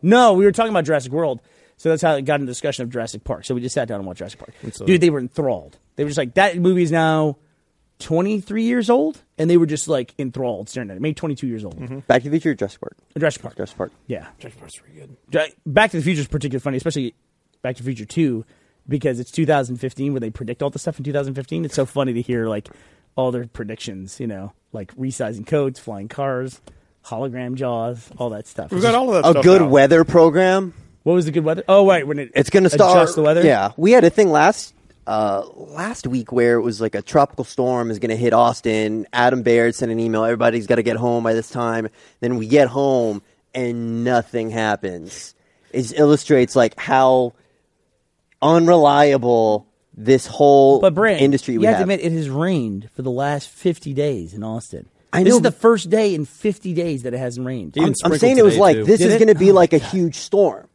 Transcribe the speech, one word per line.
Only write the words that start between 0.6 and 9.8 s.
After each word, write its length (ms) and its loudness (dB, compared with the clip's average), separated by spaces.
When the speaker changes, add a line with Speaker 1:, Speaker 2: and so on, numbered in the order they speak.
Speaker 1:
about 160 -2
Jurassic 260 -4
World. 300 -4
So 140 -4
that's 140 -2
how 120 2
it 60 -4
got 140 -2
into 100 -4
the 60 -8
discussion 320 -8
of 80 -10
Jurassic 320 -10
Park. 220 -10
So 100 -6
we 60 -6
just 120 -8
sat 140 -4
down 100 -8
and 100 -10
watched 120 -14
Jurassic 200 -14
Park. 140 -20
Speaker 2:
That's 140 -14
so 80 -10
Speaker 1:
Dude, 160 2
they 80 4
were 100 -4
enthralled. 600 -8
They 80 -4
were 80 -6
just 80 -6
like, 160 -6
that 240 2
movie 240 2
is 80 -2
now 460 0
twenty-three 640 -4
years 280 -2
old, 300 0
and 100 0
they 80 6
were 80 4
just, 220 -6